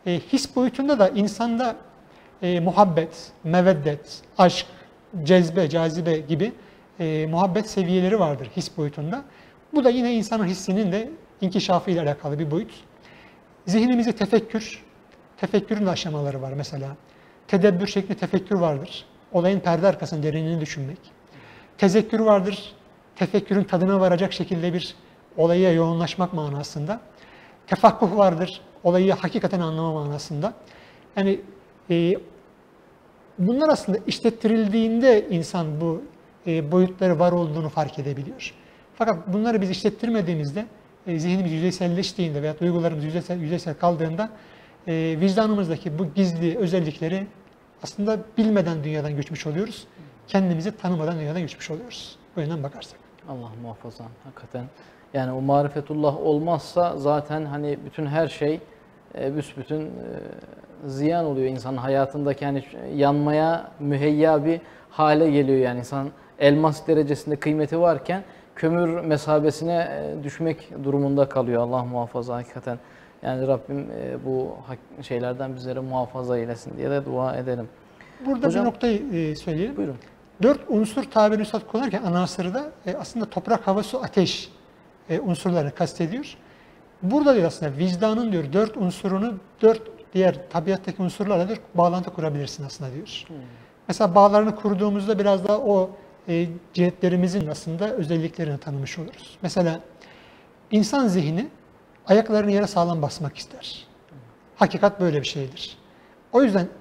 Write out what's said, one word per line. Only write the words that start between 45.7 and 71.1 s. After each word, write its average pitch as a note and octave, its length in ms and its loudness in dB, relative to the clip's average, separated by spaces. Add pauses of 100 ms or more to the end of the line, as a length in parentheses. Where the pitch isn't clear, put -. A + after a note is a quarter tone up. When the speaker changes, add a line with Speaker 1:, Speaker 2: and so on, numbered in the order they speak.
Speaker 1:
bu F#3 160 -2
gizli F3 440 2
özellikleri F3 680 -2 (560)
aslında G#3 360 -2 (200)
bilmeden F3+ 460 2
dünyadan D3+ 320 -4
göçmüş C#3+ 300 -6
oluyoruz. F#3 400 -6 (420)
Kendimizi F#3+ 480 0
tanımadan E3+ 420 -2
dünyadan D#3 220 -4
göçmüş - 300 -10
oluyoruz. A3 460 -12 (200)
Bu F3+ 40 -2
yönden D#3 220 -4
bakarsak. - 380 -12 (280)
Speaker 2:
Allah B2 200 -12 (140)
muhafaza, A#2 420 -16 (200)
hakikaten. B2 400 -12 (500)
Yani C3 180 -2
o C3 80 -4
marifetullah C#3+ 760 0
olmazsa D#3 800 0
zaten D3 460 -2
hani D3 400 -6
bütün D3 220 -6
her D3+ 220 0
şey, D#3 320 -2 (580)
e, C3+ 180 -4
büsbütün, D3 440 -6
e, D#3 80 -8 (1000)
ziyan D3+ 380 0
oluyor C3+ 220 0
insanın C3 300 -6
hayatındaki, C3+ 680 0
yani C#3 200 -2 (300)
yanmaya D3 840 2
müheyya D3 640 4
bir E3 160 0 (300)
hale D#3 400 4
geliyor. C3+ 280 4
Yani B2 200 0
insan C#3 320 -6 (280)
elmas D3 480 4
derecesinde D3+ 500 2
kıymeti D3+ 440 0
varken F3 440 2 (320)
kömür E3+ 440 0
mesabesine, D3+ 720 0
e, D3 500 -4
düşmek C#3+ 600 -6
durumunda C#3 440 2